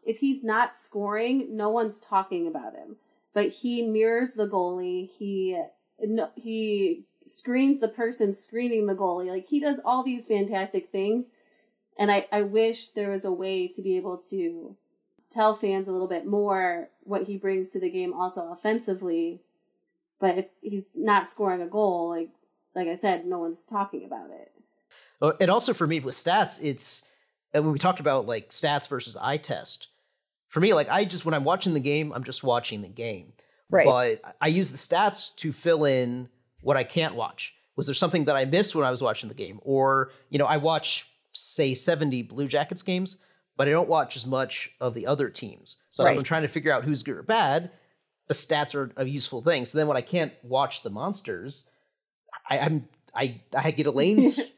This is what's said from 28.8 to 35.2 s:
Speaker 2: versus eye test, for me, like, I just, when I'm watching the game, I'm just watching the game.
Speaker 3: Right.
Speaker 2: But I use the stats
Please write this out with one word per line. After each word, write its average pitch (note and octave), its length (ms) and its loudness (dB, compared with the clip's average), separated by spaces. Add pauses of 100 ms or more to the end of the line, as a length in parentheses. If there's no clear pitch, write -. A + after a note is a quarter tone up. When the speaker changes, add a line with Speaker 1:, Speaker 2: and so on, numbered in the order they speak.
Speaker 2:
versus A#2+ 300 -8
eye C3+ 180 -2
test, - 540 -8 (580)
for D#3+ 140 -2
me, G3 120 6
like, D3+ 160 2
I F#3 140 2
just, F3 220 -6
when E3 80 0
I'm C#3+ 100 0
watching F3+ 300 0
the D3 80 0
game, D3 320 -2
I'm B2+ 100 -8
just - 180 -8
watching A#2 400 0
the F#2+ 60 -12
game. G2+ 460 -10 (360)
Speaker 3:
Right. F3 160 6
Speaker 2:
But B2 540 4
I D3+ 80 2
use E3 240 2
the C3 60 -6
stats - 580 2